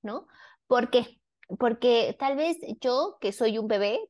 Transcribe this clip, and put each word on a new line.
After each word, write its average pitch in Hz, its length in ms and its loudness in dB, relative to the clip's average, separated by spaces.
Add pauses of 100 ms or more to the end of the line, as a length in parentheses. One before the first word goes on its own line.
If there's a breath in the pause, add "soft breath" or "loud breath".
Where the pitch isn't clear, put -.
no? 233 260 -10 (400 loud breath)
¿Por 247 220 2
qué? - 300 0 (400)
Porque 233 600 2
tal 277 160 -2
vez 330 220 -2 (240)
yo, 262 400 -2
que 202 100 -2
soy 220 260 0
un 220 120 -4
bebé, 208 300 0 (100)